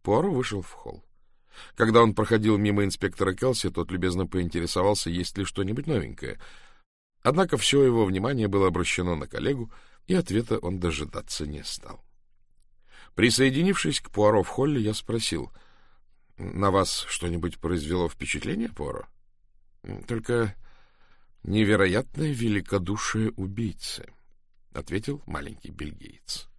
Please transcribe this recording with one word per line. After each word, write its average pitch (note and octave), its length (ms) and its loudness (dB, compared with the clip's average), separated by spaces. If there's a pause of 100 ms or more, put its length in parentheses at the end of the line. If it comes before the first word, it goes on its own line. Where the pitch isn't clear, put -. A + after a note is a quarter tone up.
Пуаро B2+ 280 2
вышел B2 320 -2
в - 100 -12
холл. - 340 -14 (680)
Когда A2+ 280 8
он A2 100 6
проходил G#2+ 440 4
мимо G2+ 260 4
инспектора F#2+ 500 0
Келси, A#2+ 360 0
тот E2+ 220 -4
любезно F2+ 360 0
поинтересовался, F2+ 840 0
есть E2+ 280 -4
ли G2 80 -2
что-нибудь A2 420 -4
новенькое. G2 500 -4 (840)
Однако E3 340 4
все C#3 260 4
его A#2+ 220 6
внимание G#2 460 2
было G2 180 4
обращено F2 480 0
на D2 100 -6
коллегу, A#2 460 -4 (340)
и - 100 0
ответа A2 440 0
он F#2 220 -4
дожидаться D2+ 680 -4
не D2 160 -10
стал. - 400 -12 (1120)
Присоединившись C3+ 880 2
к - 100 -16
Пуаро G#2 320 4
в - 60 -4
холле, C#3 320 0
я G#2 120 0
спросил: G#2+ 560 -4 (880)
"На F#2 340 0
вас F#2 360 2
что-нибудь E2+ 520 -4
произвело E2+ 500 0
впечатление, - 580 -4
Пуаро?" - 400 -8 (1000)
"Только A#2 460 -2 (880)
невероятное G#2 880 2
великодушие G#2 1000 -2
убийцы", G2 800 -8 (680)
ответил G#2+ 500 -6
маленький D2+ 460 -10
бельгиец. - 880 -12